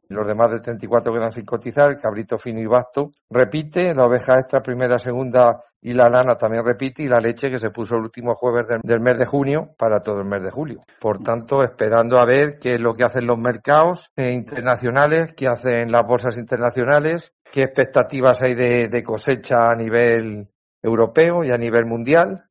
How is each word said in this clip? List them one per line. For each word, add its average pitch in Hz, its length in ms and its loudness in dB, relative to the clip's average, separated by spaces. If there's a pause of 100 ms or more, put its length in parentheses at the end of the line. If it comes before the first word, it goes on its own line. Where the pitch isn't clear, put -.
los 104 180 -6
demás 110 240 2
de 113 100 -6
treinta 113 240 -10
y 104 40 -14
cuatro 117 240 0
quedan 113 200 -4
sin 110 140 -14
cotizar, 131 440 0
el 139 60 -6
cabrito 110 400 -6
fino 110 240 -8
y 113 60 -6
basto 123 460 -2 (180)
repite, 151 640 0
la 131 100 2
oveja 123 340 2
extra 135 220 0
primera, 123 380 -2
segunda 123 600 2 (220)
y 120 140 -10
la 123 160 6
lana 127 260 2
también 113 300 -2
repite, 127 360 -4
y 143 60 -4
la 123 100 2
leche 117 320 -2
que 127 80 -6
se 110 120 -6
puso 117 260 -6
el 113 60 -2
último 117 320 -6
jueves 120 340 -2
del, 117 140 -2
del 117 180 0
mes 123 180 0
de 127 60 0
junio 143 540 -2
para 107 220 0
todo 104 180 -6
el 98 80 -6
mes 101 160 -6
de 92 80 -8
julio. 147 320 -10 (180)
Por 104 220 -4
tanto, 117 400 -2
esperando 117 580 2
a 120 60 6
ver 143 340 2
qué 123 140 -2
es 117 80 -2
lo 117 100 0
que 113 120 0
hacen 120 220 -2
los 120 120 0
mercados, 147 760 0
eh, 127 160 -2
internacionales, 127 1000 -2
qué 135 120 -4
hacen 120 440 -2
las 117 160 4
bolsas 120 300 -2
internacionales, 127 960 -2 (180)
qué 135 120 0
expectativas 131 800 2
hay 127 120 0
de, 120 340 2
de 117 140 -2
cosecha 117 680 0
a 117 40 2
nivel 113 720 0 (340)
europeo 135 640 2
y 131 60 -2
a 123 60 2
nivel 117 300 0
mundial, 151 640 0